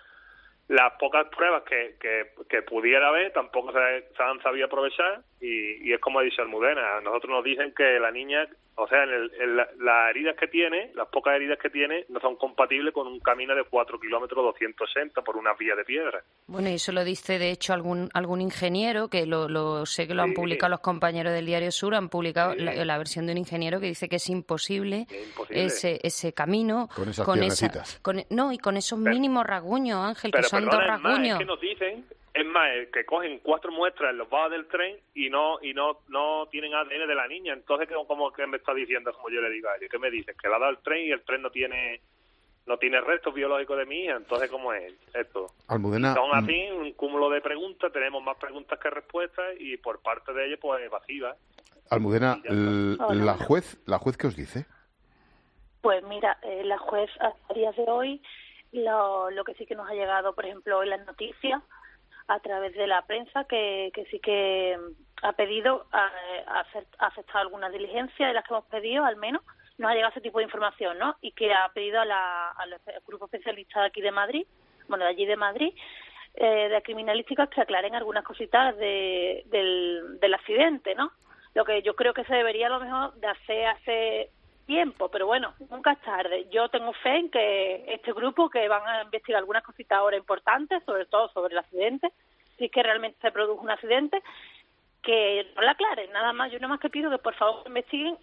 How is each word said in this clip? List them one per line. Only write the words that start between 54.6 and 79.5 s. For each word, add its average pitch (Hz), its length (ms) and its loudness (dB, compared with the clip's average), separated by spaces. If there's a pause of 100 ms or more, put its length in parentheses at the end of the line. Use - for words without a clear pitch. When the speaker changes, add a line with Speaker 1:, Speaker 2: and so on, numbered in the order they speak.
Speaker 4:
Pues 190 220 4
mira, 208 380 -2
eh, 196 240 -8
la 196 140 0
juez 208 300 -2 (120)
a - 320 -2
día 220 180 0
de 233 160 -2
hoy, 262 340 0 (520)
lo, 202 580 0
lo 196 140 -4
que 190 80 -10
sí 214 120 -14
que 220 100 -8
nos 202 140 -10
ha 214 40 -6
llegado, 190 420 0
por 196 100 -8
ejemplo, 196 380 -2
en 196 60 -2
las 196 160 -6
noticias, 262 560 -4 (640)
a 208 120 0
través 196 340 -6
de 202 140 -2
la 185 180 2
prensa 240 400 -4
que, 196 480 -2
que 208 120 -8
sí 208 140 -8
que 190 580 2 (440)
ha 208 120 2
pedido, 214 580 0
ha, 202 180 4 (380)
ha - 140 -2
acer-, 196 260 -10 (120)
ha 214 80 2
aceptado 202 320 -4
alguna 190 300 -4
diligencia 214 580 -2
de 247 60 0
las 226 100 0
que 240 100 -8
hemos 220 120 -2
pedido, 233 400 -2
al 226 100 2
menos 220 260 -6 (360)
nos 226 140 2
ha - 20 4
llegado 226 180 4
ese - 100 -10
tipo 220 180 -4
de 220 60 2
información, 202 520 -4
¿no? 196 240 -2
Y 233 120 -12
que 214 200 2
ha 190 200 4
pedido 208 280 -2
a 226 40 2
la, 180 440 -2
a 180 160 -10
los 175 160 -12
espe-, 202 240 -14
grupo 196 200 -16
especialista 202 560 -4
de 202 60 4
aquí 196 140 -6
de 202 100 0
Madrid, 202 340 -2 (420)
bueno, 190 180 -2
de 175 60 4
allí 196 140 0
de 208 100 2
Madrid, 214 380 0 (600)
eh, 214 360 4
de 214 120 2
criminalística, 226 640 0
que 277 140 0
aclaren 202 340 0
algunas 214 280 -2
cositas 240 540 2
de, 190 720 0
del, 180 720 0